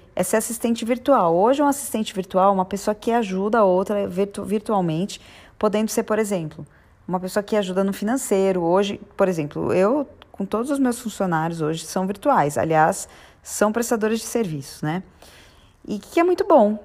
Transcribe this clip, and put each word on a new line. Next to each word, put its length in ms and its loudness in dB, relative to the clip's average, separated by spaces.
é 80 0
ser 140 0
assistente 460 -2
virtual. 520 2
Hoje, 260 4
um 60 4
assistente 460 -2
virtual, 400 2
uma 120 0
pessoa 300 -4
que 160 -4
ajuda 480 0
a 40 6
outra 440 2
virtu-, 360 -4
virtualmente, 800 -2
podendo 320 0
ser, 120 0
por 140 -2
exemplo, 480 -4
uma 120 -2
pessoa 240 -4
que 120 -2
ajuda 280 0
no 100 0
financeiro. 680 0
Hoje, 380 2
por 120 2
exemplo, 440 -4
eu, 360 2
com 140 -8
todos 260 -4
os 80 0
meus 200 0
funcionários 600 -2
hoje 240 -2
são 220 -2
virtuais. 500 2
Aliás, 500 2
são 280 0
prestadores 480 -2
de 60 -10
serviços, 560 -6
né? 220 -4
E 140 -8
que 220 -4
é 40 4
muito 240 2
bom, 380 6